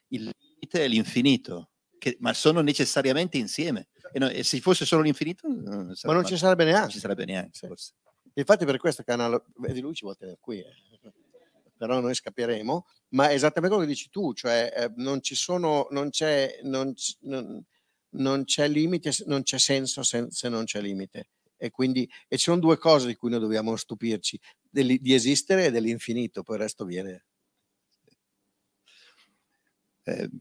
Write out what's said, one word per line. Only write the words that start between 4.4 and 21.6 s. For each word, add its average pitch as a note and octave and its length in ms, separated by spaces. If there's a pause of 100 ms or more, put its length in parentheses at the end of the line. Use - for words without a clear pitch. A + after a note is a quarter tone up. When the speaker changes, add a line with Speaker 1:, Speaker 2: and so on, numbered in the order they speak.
Speaker 1:
se - 160
fosse F3 260
solo D#3+ 160
l'infinito... D#3 460
Non A#3+ 160
Speaker 2:
Ma G2+ 200
non F2+ 120
Speaker 1:
sarebbe, F3 320
Speaker 2:
ci F#3 100
sarebbe F3 280
neanche. F3+ 160
Speaker 1:
non F3 80
ci G#3 100
sarebbe G2 260
neanche, F#2 320
Speaker 2:
Sì. - 100
Speaker 1:
forse. - 260 (400)
Speaker 2:
Infatti G3+ 300
per C#3 140
questo D3 260
Canale, A#2+ 400 (140)
vedi, B2+ 240
lui D3 120
ci - 100
vuole G2 140
tenere F#2 220
qui, G#2+ 200
eh. E2 140 (1000)
Però B2 260
noi B2 120
scapperemo, A#2 720 (240)
ma C#3+ 200
è D3 40
esattamente D#3 420
quello E3+ 140
che C#3 60
dici - 140
tu, D#3+ 240
cioè, A#2 420
eh, A#2+ 220
non C3 240
ci - 120
sono, D#3 580
non C#3 180
c'è, C#3+ 540
non C3+ 300
c-, - 280
non, C3 440 (460)
non C#3 320
c'è D3 240
limite, D#3 460
se, - 140
non C#3 160
c'è C3+ 140
senso C3+ 460
se, A#2+ 260
se - 200
non A2+ 160
c'è G#2 160
limite. G2 480 (260)
E A#2+ 160